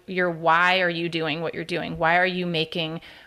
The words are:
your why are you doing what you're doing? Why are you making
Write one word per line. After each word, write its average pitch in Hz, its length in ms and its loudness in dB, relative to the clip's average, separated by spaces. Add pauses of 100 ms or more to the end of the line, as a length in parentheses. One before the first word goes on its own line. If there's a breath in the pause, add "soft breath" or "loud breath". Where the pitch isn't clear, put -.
your 180 240 0
why 170 500 4
are 175 100 2
you 170 180 -2
doing 160 320 -2
what 160 140 -4
you're 165 100 -6
doing? 165 340 -4
Why 165 200 4
are 185 80 2
you 180 200 -2
making 160 540 -4 (260 loud breath)